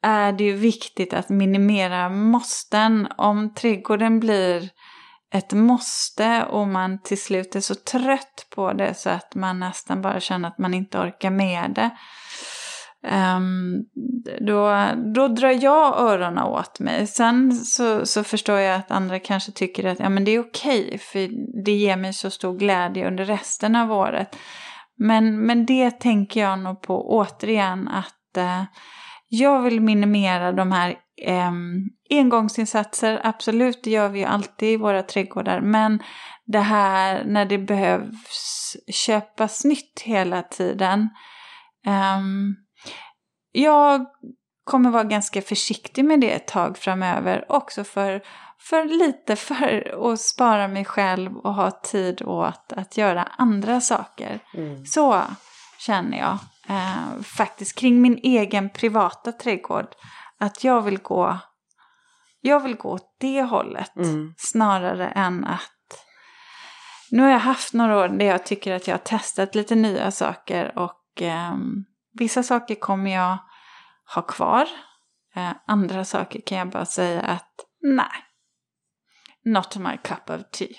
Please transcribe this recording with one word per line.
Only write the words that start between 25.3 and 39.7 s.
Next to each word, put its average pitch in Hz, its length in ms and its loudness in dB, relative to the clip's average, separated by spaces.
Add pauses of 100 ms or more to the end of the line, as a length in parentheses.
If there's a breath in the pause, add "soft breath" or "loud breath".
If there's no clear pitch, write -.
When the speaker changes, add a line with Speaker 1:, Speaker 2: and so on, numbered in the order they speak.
Speaker 1:
men 233 200 4
det 254 260 4
tänker 220 500 0
jag 190 180 0
nog 190 220 -8
på - 360 -4
återigen, 208 720 0
att, - 500 -8
eh, 180 260 -2 (680 loud breath)
jag 262 300 4
vill 233 200 2
minimera 202 680 4
de 185 200 0
här, 180 240 0 (260)
ehm, 175 540 -2 (340)
engångsinsatser. 220 1120 2
Absolut, 233 600 0
det 226 80 -4
gör 214 180 4
vi 196 100 -6
ju 190 60 0
alltid 208 440 -2
i 220 80 4
våra 202 260 0
trädgårdar. 190 580 -2
Men 214 420 2 (420 loud breath)
det 214 140 0
här 190 680 2
när 208 200 2
det 196 120 0
behövs 196 1200 -4 (160)
köpas 214 720 -2
nytt - 380 0